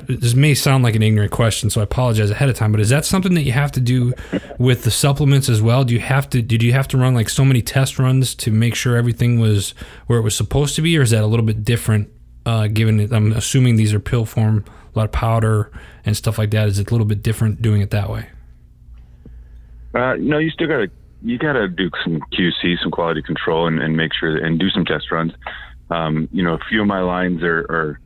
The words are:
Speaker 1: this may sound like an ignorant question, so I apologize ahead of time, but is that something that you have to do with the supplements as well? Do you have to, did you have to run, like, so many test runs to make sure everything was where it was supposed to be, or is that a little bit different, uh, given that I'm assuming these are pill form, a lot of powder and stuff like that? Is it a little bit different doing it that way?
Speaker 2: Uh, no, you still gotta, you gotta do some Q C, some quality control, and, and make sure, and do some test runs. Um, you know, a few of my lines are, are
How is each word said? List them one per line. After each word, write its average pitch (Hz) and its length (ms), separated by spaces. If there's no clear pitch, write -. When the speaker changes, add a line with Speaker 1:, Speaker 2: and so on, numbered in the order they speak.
Speaker 1:
this 120 260
may 139 220
sound 135 280
like 113 120
an 110 80
ignorant 107 280
question, 110 380
so 113 120
I - 20
apologize 110 480
ahead 135 180
of 120 60
time, 107 160
but 107 100
is 104 80
that 135 160
something 185 300
that 160 80
you - 80
have 143 220
to 131 60
do 123 340
with 123 280
the 110 60
supplements 139 580
as 110 120
well? 120 220
Do 120 100
you 117 60
have 135 320
to, 123 100
did 113 220
you 120 100
have 135 140
to 135 100
run, 127 160
like, 113 160
so 135 160
many 131 160
test - 380
runs 131 360
to - 140
make 110 240
sure 120 220
everything 120 440
was 107 360
where 120 100
it 113 60
was 104 120
supposed 139 420
to 156 40
be, 165 160
or 139 60
is 110 80
that 113 120
a 107 40
little 110 180
bit 107 180
different, 110 460
uh, 113 220
given 110 280
that 107 160
I'm 107 200
assuming 123 420
these 107 180
are 104 60
pill 117 260
form, 110 400
a - 20
lot 107 80
of - 60
powder 110 600
and 110 120
stuff - 220
like 107 120
that? 107 160
Is 98 120
it 101 100
a - 40
little 113 120
bit 104 160
different 110 400
doing 107 200
it 101 100
that 101 180
way? 110 200
Speaker 2:
Uh, 123 240
no, 151 220
you 160 100
still 160 200
gotta, 120 200
you 120 160
gotta 131 300
do 90 240
some 82 160
Q 90 180
C, 87 180
some 87 80
quality 82 320
control, 82 460
and, 80 120
and 80 160
make 80 240
sure, 80 180
and 82 220
do 95 120
some 92 140
test 78 260
runs. 82 220
Um, 78 400
you 95 100
know, 85 140
a 78 40
few 107 120
of 101 60
my 98 140
lines 90 420
are, 82 160
are 78 360